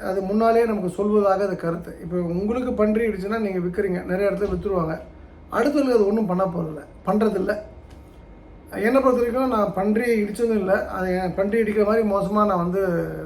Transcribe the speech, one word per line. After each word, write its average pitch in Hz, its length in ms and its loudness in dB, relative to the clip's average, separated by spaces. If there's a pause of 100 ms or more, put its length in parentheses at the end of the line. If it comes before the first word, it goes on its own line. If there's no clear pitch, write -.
அது 190 200 -2
முன்னாலே 226 440 4
நமக்கு 202 380 -2
சொல்வதாக 202 340 4
அது 190 180 -2
கருத்து. 170 460 -6
இப்போ 175 140 -6
உங்களுக்கு 202 560 -2
பன்றி 214 340 2
இடிச்சுன்னா 202 320 -2
நீங்க 190 200 -2
விக்கிறீங்க, 180 460 -2
நிறைய 196 260 0
இடத்துல 185 140 -2
வித்துருவாங்க, 180 560 -2 (520)
அடுத்தவங்களுக்கு 269 420 2
அது 208 120 4
ஒண்ணும் 214 200 0
பண்ண 180 180 0
போறதில்ல, 165 400 -6 (220)
பண்றதில்ல. 190 520 0 (1120)
என்னை 233 300 2
பொறுத்த 254 100 4
வரைக்கும் 240 380 2
நான் 208 260 0
பன்றியை 214 480 2
இடிச்சதும் 220 340 0
இல்ல, 190 320 0
அது 185 300 -2
என் 185 160 -2
பன்றி 202 260 0
இடிக்கிற 214 240 2
மாதிரி 214 260 2
மோசமா 196 360 2
நான் 180 240 0
வந்து 175 380 0 (180)